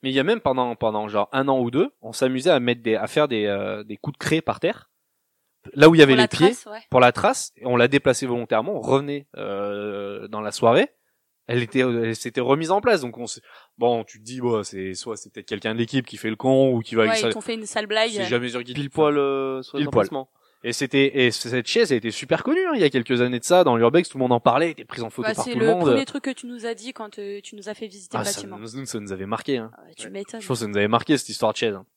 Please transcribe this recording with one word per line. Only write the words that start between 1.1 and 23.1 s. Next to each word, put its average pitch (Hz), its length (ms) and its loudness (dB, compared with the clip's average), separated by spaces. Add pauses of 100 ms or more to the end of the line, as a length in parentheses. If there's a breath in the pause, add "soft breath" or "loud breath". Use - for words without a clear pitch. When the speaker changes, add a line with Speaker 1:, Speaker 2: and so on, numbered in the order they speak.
Speaker 1:
un 139 160 0
an 135 120 2
ou 120 100 -2
deux, 170 200 0 (120)
on 113 100 -14
s'amusait 131 380 0
à 147 100 4
mettre 120 220 -2
des, 110 140 0
à 104 100 -4
faire 151 220 0
des, 107 180 -2
euh, 101 380 -4
des 107 120 -12
coups - 220 -10
de - 40 -12
craie 160 200 0
par - 180 -4
terre, - 300 -4 (840)
là 147 160 10
où 165 60 10
il 160 40 6
y 156 40 12
avait 135 100 8
Speaker 2:
Pour 127 40 6
Speaker 1:
les 127 80 6
Speaker 2:
la - 40 0
Speaker 1:
pieds, - 220 4
Speaker 2:
trace, - 160 -10
ouais. 214 240 -16
Speaker 1:
pour 127 100 6
la 123 120 8
trace, - 440 -2
et - 80 -20
on 123 120 0
l'a 120 120 4
déplacée 139 380 0
volontairement, 120 480 -2
on 139 60 -6
revenait, 139 460 -2 (100)
euh, 101 920 -8
dans 107 120 -10
la 107 120 -6
soirée, 127 380 4 (560)
elle 120 160 -2
était, 120 180 -2
elle 117 360 0
s'était 123 240 -6
remise 143 320 0
en 202 80 2
place, 220 220 2
donc 120 160 -10
on 120 80 -10
s'est, - 140 -14 (380 soft breath)
bon, 117 260 0
tu - 140 -20
te 107 60 -20
dis, 127 160 -12
bon, 117 240 0
c'est, 95 300 -8
soit 110 220 -12
c'est - 160 -20
peut-être 101 140 -16
quelqu'un 110 280 -6
de 117 40 -6
l'équipe 120 260 -2
qui - 120 -16
fait 110 140 -6
le 110 60 -6
con, 135 380 4
ou 117 60 0
qui - 140 -8
va, 113 100 6
Speaker 2:
Ouais, 226 120 2
Speaker 1:
ça 123 120 0
Speaker 2:
ils 110 40 0
t'ont 214 80 -6
fait 226 140 -8
une 220 120 -10
sale 214 200 -6
blague. 220 240 0
Speaker 1:
c'est 208 140 -4
jamais 123 260 -2
sur 123 120 -6
Guy 120 120 -12
Speaker 3:
Pile 143 160 -4
poil, 151 260 2
euh, 135 460 -2
sur - 160 -10
Speaker 1:
Pile 147 80 0
poil. 120 180 4
Speaker 3:
l'emplacement. 135 260 -8 (340)
Speaker 1:
Et 120 80 -4
c'était, 139 520 2
et 120 60 4
cette 120 380 -6
chaise, 156 240 2
elle 123 60 2
était 110 120 -4
super 143 320 -4
connue, 359 240 0
hein, 339 80 -2
il 240 60 0
y 175 40 4
a 143 60 4
quelques 123 300 0